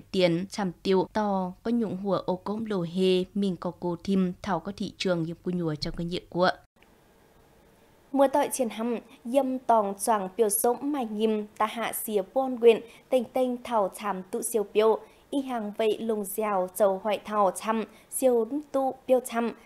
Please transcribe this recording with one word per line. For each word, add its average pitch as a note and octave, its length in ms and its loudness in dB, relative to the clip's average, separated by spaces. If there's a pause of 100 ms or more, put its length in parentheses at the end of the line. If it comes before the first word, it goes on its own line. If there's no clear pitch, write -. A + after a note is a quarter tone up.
(120)
tiến, F3+ 380 2
chăm F#3+ 220 -4 (120)
tiêu, F#3+ 300 4
to, F#3+ 400 -2 (100)
có A#3 80 -2
nhũng A3+ 260 0
hùa F#3+ 200 0
ô - 180 -2
cốm G#3 300 -6
lồ G#3 160 -2
hê, F3+ 520 2
mình G3 240 0
có F3 220 -6
cô F3 240 -2
thim, F#3+ 380 0
thảo F3+ 180 -2
có G3 180 -8
thị - 200 -8
trường, F3 280 0
hiệp E3 180 -8
cu F3+ 80 -4
nhùa E3 240 -2
cho D#3+ 160 -8
cái E3+ 140 -6
nhiệm F3 240 -6
của. F3 200 2 (1600)
Mùa C4+ 220 6
tỏi C#4 200 2
trên B3 160 -2
hầm, A3+ 300 -4 (260)
dâm C4 340 0
tòng G#3+ 340 2 (120)
choàng G#3 320 0
biểu A3 120 4
sống A#3+ 420 0
mài C4+ 140 -2
nhìm, G#3+ 420 0 (100)
ta G#3+ 80 0
hạ A3 280 -4 (100)
xìa G#3 180 0 (120)
buôn C4 220 0
nguyện, A3+ 260 8 (280)
tình B3+ 140 2 (100)
tình B3+ 300 0
thảo G#3+ 360 0
chám F#3+ 320 -6
tụ - 100 -4
siêu G#3 320 -2
biểu, A3 260 4 (300)
y C#4 120 -2
hàng A#3 360 -6
vậy A3 200 2
lùng G#3+ 280 -4
dèo, G3 500 -2
dầu G3 280 2
hoại G#3+ 220 -2
thảo G#3 260 2 (100)
chăm, A3 220 -2 (280)
siêu A#3+ 360 2 (240)
tụ C4+ 240 0 (120)
biểu B3+ 180 4
chăm, A#3 260 -2 (140)